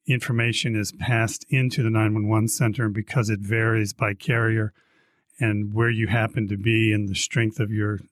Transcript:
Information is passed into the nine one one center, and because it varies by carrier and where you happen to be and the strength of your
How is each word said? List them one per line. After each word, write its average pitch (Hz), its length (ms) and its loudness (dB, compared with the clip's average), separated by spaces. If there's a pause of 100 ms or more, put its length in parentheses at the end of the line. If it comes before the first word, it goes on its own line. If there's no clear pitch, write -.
Information 117 680 0
is 104 160 -2
passed 113 580 0
into 131 320 0
the 113 80 2
nine 110 240 2
one 107 140 0
one 110 220 2
center, 113 360 0
and 104 80 -2
because 107 360 -2
it 104 100 -2
varies 110 540 0
by 104 200 -2
carrier 113 600 0 (640)
and 104 340 0
where 117 160 2
you 113 180 0
happen 110 420 0
to 104 80 -4
be 110 340 2
and 104 160 0
the 98 80 -4
strength 113 460 -2
of 107 100 -2
your 104 280 -2 (120)